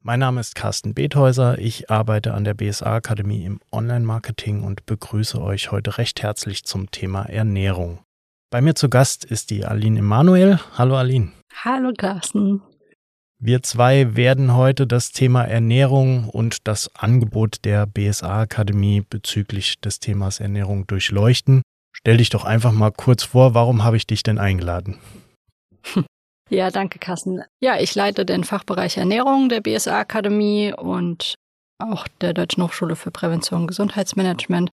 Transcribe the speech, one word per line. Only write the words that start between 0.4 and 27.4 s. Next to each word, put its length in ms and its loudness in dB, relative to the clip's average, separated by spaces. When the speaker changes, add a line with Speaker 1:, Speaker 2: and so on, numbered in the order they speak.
Speaker 1:
ist 140 -10
Carsten 380 -6
Bethäuser, 640 2
ich 320 -6
arbeite 440 0
an 100 -2
der 80 -2
B 160 -4
S 140 -6
A 140 -2
Akademie 500 -4
im 140 -8
Online-Marketing 920 -2
und 220 -6
begrüße 560 -4
euch 320 -4
heute 240 -4
recht 260 -4
herzlich 420 -6
zum 260 -8
Thema 320 -6
Ernährung. 800 -2
Bei 100 -2
mir 140 4
zu 160 0
Gast 340 2
ist 240 -8
die 160 -4
Aline 360 0
Emanuel. 600 6
Hallo 220 2
Aline. 340 0
Speaker 2:
Hallo 320 -2
Carsten. 640 -2
Speaker 1:
Wir 240 2
zwei 540 4
werden 380 4
heute 320 4
das 260 0
Thema 320 2
Ernährung 880 2
und 360 -4
das 300 -4
Angebot 680 2
der 180 2
B 220 -2
S 160 -2
A 180 -2
Akademie 640 0
bezüglich 760 -6
des 220 -8
Themas 400 -4
Ernährung 460 -4
durchleuchten. 760 4
Stell 240 2
dich 140 4
doch 160 -2
einfach 260 2
mal 200 2
kurz 320 2
vor, 280 6
warum 320 2
habe 140 4
ich 80 -4
dich 160 -2
denn 160 0
eingeladen? 600 -2
Speaker 2:
<laughs> 220 -2
Ja, 220 0
danke 300 -4
Carsten. 400 -8